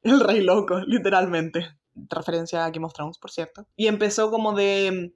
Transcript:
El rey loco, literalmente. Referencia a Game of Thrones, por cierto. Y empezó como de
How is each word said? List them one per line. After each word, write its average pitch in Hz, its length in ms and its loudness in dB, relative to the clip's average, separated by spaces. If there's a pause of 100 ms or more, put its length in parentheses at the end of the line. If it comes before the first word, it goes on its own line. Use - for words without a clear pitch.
El 254 200 6
rey 208 200 4
loco, 185 440 2
literalmente. 175 920 0 (320)
Referencia 165 560 -4
a 165 40 -4
Game 165 160 -8
of 160 80 -14
Thrones, 151 240 -12
por - 140 -20
cierto. 170 340 -10 (100)
Y 220 120 0
empezó 214 420 0
como 220 240 -2
de 196 640 0